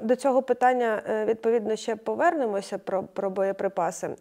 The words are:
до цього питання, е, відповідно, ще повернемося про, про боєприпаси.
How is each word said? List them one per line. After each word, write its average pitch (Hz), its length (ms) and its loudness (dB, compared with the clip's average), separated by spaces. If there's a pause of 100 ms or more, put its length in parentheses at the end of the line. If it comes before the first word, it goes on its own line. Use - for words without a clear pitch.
до 226 140 2
цього 254 260 2
питання, 247 640 2
е, 214 160 0
відповідно, 220 520 0
ще 214 200 -6
повернемося 220 840 0
про, 190 240 -2
про 196 280 -4
боєприпаси. 190 920 -2